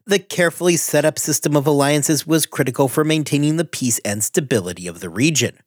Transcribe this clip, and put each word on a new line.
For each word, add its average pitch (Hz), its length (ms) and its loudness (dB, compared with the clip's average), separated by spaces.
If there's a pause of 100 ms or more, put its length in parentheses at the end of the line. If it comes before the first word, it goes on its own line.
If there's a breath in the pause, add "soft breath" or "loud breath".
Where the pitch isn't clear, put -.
The 202 140 2
carefully 170 580 0
set 147 280 0
up 151 120 0
system 151 380 -2
of 139 100 2
alliances 147 600 2
was 160 180 2
critical 135 420 0
for 156 160 0
maintaining 151 540 0
the 170 60 0
peace 127 360 -2
and 104 240 -4
stability 92 640 -2
of 85 120 -12
the 90 100 -10
region. 120 580 0